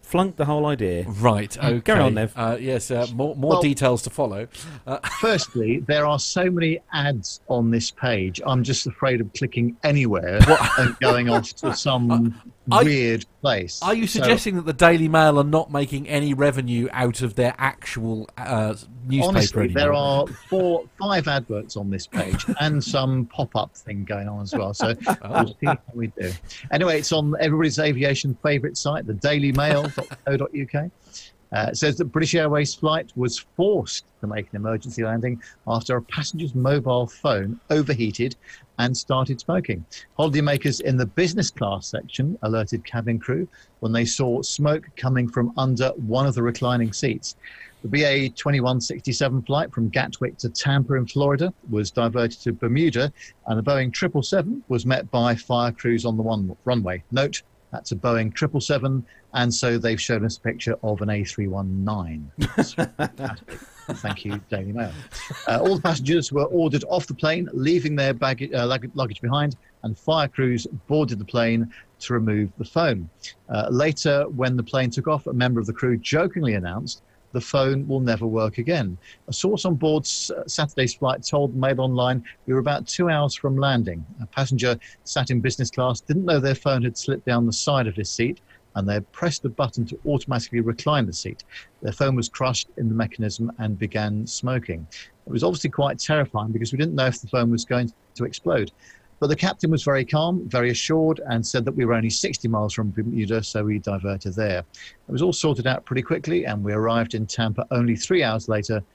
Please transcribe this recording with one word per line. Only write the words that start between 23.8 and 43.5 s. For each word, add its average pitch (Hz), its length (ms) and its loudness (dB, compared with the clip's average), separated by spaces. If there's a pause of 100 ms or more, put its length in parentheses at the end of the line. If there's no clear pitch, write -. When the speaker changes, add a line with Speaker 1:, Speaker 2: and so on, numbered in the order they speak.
Speaker 3:
going 101 220 -6
on 104 140 -8
as 98 140 -8
well. 104 180 -2
So 113 280 -2
Speaker 2:
<laughs> 233 60 -2 (140)
Oh. - 220 0
Speaker 3:
we'll - 40 0 (120)
see 147 80 -4
how 151 100 2 (160)
we 117 140 -6
do. 90 240 -6 (400)
Anyway, 160 260 2
it's 147 140 -2
on 151 280 2
everybody's 156 380 2
aviation 139 640 0
favourite 147 340 0
site, 151 300 -4
the 107 80 -4
daily 143 380 2
mail 143 320 2 (160)
dot - 80 -8 (180)
co 139 120 0
dot 139 160 -4
U 139 120 -4
K. 147 240 -4 (640)
Uh, 107 200 -2
it - 60 -6
says 151 200 0
that - 80 0
British 156 300 0
Airways 147 400 2
flight 160 400 -2
was 123 240 -2 (180)
forced 180 480 0 (160)
to 104 60 -6
make 107 240 -6
an - 40 -10
emergency 113 480 -4
landing 117 380 -2 (260)
after 117 300 -2
a 117 40 -2
passenger's 151 520 -6
mobile 127 540 2
phone 110 520 -2 (120)
overheated 131 640 0 (420)
and 123 180 0
started 131 460 -2
smoking. 160 420 -2 (360)
Holidaymakers 143 600 2
in 131 140 2
the 127 120 2
business 175 420 0
class 98 380 -4
section 147 560 -4
alerted 113 420 -2
cabin 117 340 -2
crew 147 280 -2 (320)